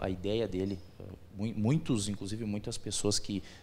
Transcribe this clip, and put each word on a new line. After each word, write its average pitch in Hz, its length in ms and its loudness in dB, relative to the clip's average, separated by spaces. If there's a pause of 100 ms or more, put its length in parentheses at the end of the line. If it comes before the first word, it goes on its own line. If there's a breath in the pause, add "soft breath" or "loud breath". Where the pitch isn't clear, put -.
a 98 60 2
ideia 98 360 2
dele, 95 320 0 (220)
ah, 95 40 -12 (340)
mui-, 110 160 0
muitos, 110 560 4
inclusive 101 340 -4
muitas 107 340 -2
pessoas 104 400 2
que, 101 240 0 (220 loud breath)